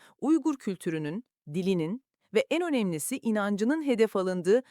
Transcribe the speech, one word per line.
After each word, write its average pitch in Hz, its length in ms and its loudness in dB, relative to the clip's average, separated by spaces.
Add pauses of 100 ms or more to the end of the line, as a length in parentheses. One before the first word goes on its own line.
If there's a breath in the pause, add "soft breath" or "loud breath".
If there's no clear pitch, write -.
(220 soft breath)
Uygur 294 360 2
kültürünün, 165 680 -4 (300)
dilinin 185 500 0 (300)
ve 214 180 2
en 320 100 2
önemlisi 247 580 -2
inancının 214 640 0
hedef 226 300 2
alındığı 185 560 2